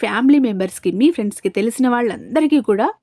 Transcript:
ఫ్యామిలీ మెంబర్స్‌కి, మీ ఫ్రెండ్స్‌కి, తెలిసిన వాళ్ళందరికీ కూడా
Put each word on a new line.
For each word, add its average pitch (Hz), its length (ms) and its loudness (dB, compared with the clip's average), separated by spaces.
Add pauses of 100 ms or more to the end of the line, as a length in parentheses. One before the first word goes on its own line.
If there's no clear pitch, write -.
ఫ్యామిలీ 240 380 2
మెంబర్స్‌కి, 190 600 -2
మీ 262 160 4
ఫ్రెండ్స్‌కి, 208 420 -4
తెలిసిన 226 360 -2
వాళ్ళందరికీ 247 680 0
కూడా 208 240 0 (180)